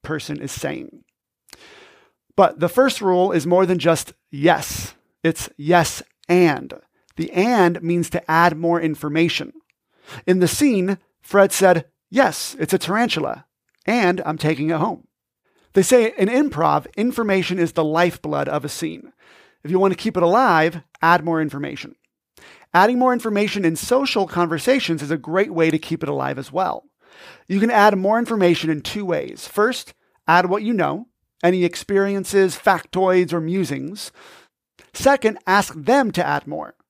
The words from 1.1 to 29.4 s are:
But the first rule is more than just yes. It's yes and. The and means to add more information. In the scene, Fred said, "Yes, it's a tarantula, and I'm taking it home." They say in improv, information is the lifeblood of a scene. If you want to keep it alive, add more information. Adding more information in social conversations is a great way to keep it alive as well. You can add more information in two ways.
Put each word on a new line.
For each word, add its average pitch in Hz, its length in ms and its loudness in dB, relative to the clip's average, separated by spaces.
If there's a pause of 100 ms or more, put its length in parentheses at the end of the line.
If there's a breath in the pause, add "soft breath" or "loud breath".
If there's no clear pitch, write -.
But 185 240 2
the 165 100 0
first 254 320 2
rule 185 300 2
is 160 140 -2
more 180 200 4
than 180 120 0
just 160 360 0 (180)
yes. - 640 -2 (280)
It's 160 340 -2
yes 160 440 2 (260)
and. 165 460 2 (440)
The 165 160 -6
and 185 500 2
means 170 280 -2
to - 200 -4
add 165 260 4
more 170 240 0
information. 156 720 -2 (720 loud breath)
In 185 140 2
the 180 80 4
scene, 196 500 0 (240)
Fred 196 300 4
said, 180 340 4 (240)
"Yes, 208 480 0
it's 160 160 -2
a 185 60 2
tarantula, 165 640 -4 (400)
and 196 400 0
I'm 156 120 -4
taking 151 320 -2
it 165 80 0
home." 180 300 -4 (640)
They 190 100 4
say 233 340 4
in 196 120 2
improv, 165 640 0
information 196 640 -2
is 165 140 -2
the 165 100 0
lifeblood 156 640 -2
of 147 160 -4
a 147 40 -10
scene. - 440 -10 (500 soft breath)
If 147 60 -10
you 185 80 2
want 190 140 4
to 180 60 -4
keep - 200 -6
it 170 60 2
alive, 175 580 2 (200)
add 170 220 4
more 160 180 -2
information. 143 540 -8 (800 soft breath)
Adding 208 240 4
more 254 160 4
information 208 520 -2
in 165 100 2
social 247 500 0
conversations 170 800 -2
is 143 80 -6
a 165 60 0
great 180 360 -2
way 165 160 2
to 160 80 0
keep 156 240 -8
it 143 80 -4
alive 135 300 -4
as 139 120 -14
well. 180 340 -4 (640 loud breath)
You 196 120 -2
can 226 100 2
add 208 280 4
more 196 200 0
information 196 520 0
in 156 120 -4
two 208 240 -8
ways. 165 420 -6